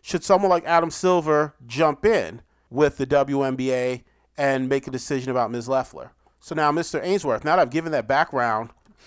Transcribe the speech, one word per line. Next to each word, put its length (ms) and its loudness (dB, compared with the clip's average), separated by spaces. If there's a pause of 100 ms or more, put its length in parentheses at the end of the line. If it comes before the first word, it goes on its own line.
should 220 -6
someone 260 4
like 140 2
Adam 260 2
Silver 640 0 (100)
jump 400 0
in 380 0 (260)
with 280 2
the 100 -2
W 360 2
N 120 -2
B 180 -2
A 320 -2 (320)
and 320 0
make 180 -2
a 40 -10
decision 400 -4
about 200 0
Ms. 180 -8
Loeffler? 440 -6 (280)
So 140 -12
now, 180 2
Mister 300 -2
Ainsworth, 420 -2
now 120 2
that 60 4
I've 80 0
given 220 -4
that 140 -2
background, 640 0 (360)